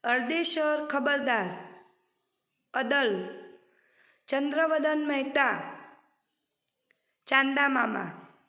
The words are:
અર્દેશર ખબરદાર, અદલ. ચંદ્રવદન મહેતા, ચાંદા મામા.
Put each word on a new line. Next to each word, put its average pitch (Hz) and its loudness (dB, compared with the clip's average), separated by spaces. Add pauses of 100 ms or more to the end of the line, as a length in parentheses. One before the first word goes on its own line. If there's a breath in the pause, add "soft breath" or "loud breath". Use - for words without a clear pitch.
અર્દેશર 302 0
ખબરદાર, 277 0 (1300)
અદલ. 233 0 (880 soft breath)
ચંદ્રવદન 302 0
મહેતા, 269 0 (1500)
ચાંદા 269 4
મામા. 214 -2 (240)